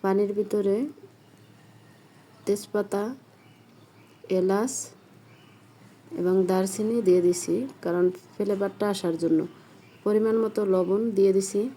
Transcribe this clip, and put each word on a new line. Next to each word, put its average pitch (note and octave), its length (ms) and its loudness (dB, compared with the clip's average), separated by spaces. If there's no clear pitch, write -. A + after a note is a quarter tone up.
পানির G3 320 0
ভিতরে G3+ 420 0
তেজপাতা, G3+ 720 -4
এলাচ F#3+ 440 0
এবং F#3 340 0
দারচিনি F#3+ 560 0
দিয়ে F3+ 200 4
দিছি, F3 340 0
কারণ F3 280 2
ফ্লেভারটা G3 800 -4
আসার F3+ 280 -2
জন্য। D#3+ 300 0
পরিমাণ G#3+ 340 2
মতো A3 280 0
লবণ F#3+ 360 2
দিয়ে G3 220 4
দিছি G3 280 0